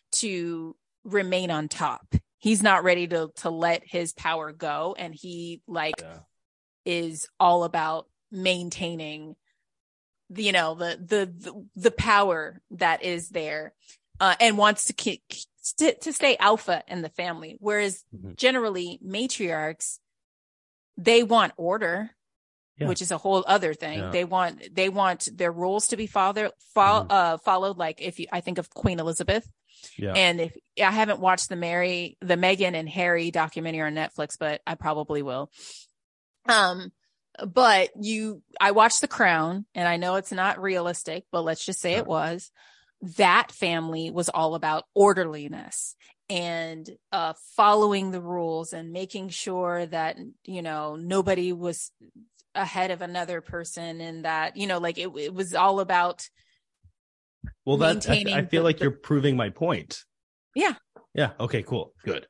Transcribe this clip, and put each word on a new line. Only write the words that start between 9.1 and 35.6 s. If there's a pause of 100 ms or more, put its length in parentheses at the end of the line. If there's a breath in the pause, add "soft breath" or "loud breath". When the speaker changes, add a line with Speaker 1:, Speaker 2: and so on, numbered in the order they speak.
Speaker 1:
you
know,
the,
the, (180)
the,
the
power (120)
that
is
there, (480 soft breath)
uh,
and
wants
to
keep, (340)
st-,
to
stay
alpha
in
the
family.
Whereas (100)
Speaker 2:
Mm-hmm.
Speaker 1:
generally
matriarchs, (1000)
they
want
order, (680)
Speaker 2:
Yeah.
Speaker 1:
which
is
a
whole
other
thing.
Speaker 2:
Yeah.
Speaker 1:
They
want, (100)
they
want
their
rules
to
be
father, (240)
fo-, (220)
Speaker 2:
Mm-hmm.
Speaker 1:
uh,
followed.
Like,
if
you,
I
think
of
Queen
Elizabeth, (460 loud breath)
Speaker 2:
Yeah.
Speaker 1:
and
if (260)
I
haven't
watched
the
Mary,
the
Meghan
and
Harry
documentary
on
Netflix,
but
I
probably
will. (960 loud breath)